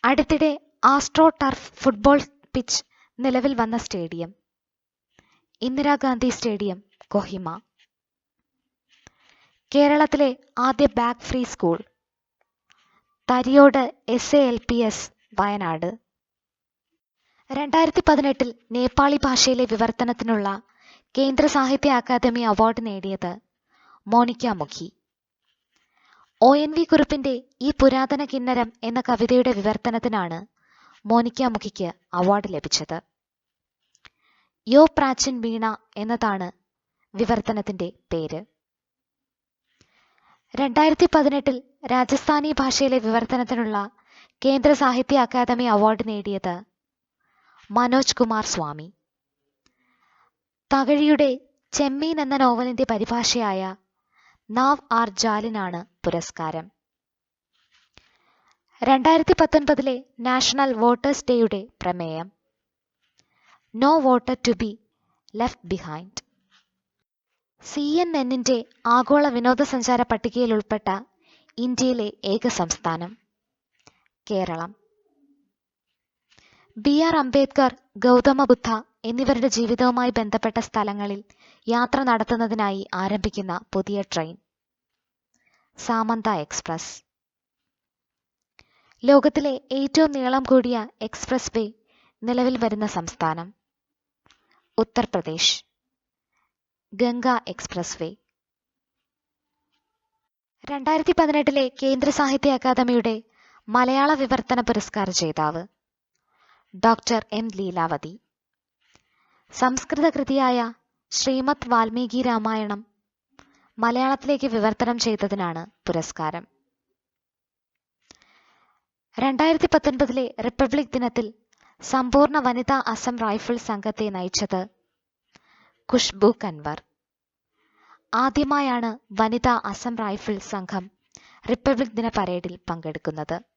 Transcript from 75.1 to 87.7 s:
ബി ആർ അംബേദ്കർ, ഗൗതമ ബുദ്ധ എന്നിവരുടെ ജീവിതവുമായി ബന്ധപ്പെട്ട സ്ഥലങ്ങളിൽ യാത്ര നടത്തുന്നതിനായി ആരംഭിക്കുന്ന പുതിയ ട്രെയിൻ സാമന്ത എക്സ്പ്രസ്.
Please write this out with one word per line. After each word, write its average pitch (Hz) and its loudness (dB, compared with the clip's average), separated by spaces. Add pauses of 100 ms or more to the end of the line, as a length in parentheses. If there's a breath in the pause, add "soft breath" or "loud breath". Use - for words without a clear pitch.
ബി 285 2
ആർ 330 2
അംബേദ്കർ, 269 2 (200)
ഗൗതമ 247 6
ബുദ്ധ 226 2 (220)
എന്നിവരുടെ 240 0
ജീവിതവുമായി 240 0
ബന്ധപ്പെട്ട 220 -2
സ്ഥലങ്ങളിൽ 202 -4 (440 soft breath)
യാത്ര 240 0
നടത്തുന്നതിനായി 220 0
ആരംഭിക്കുന്ന 190 -4 (140)
പുതിയ 202 -2
ട്രെയിൻ 165 -6 (1400)
സാമന്ത 226 -2
എക്സ്പ്രസ്. - -8 (2000 soft breath)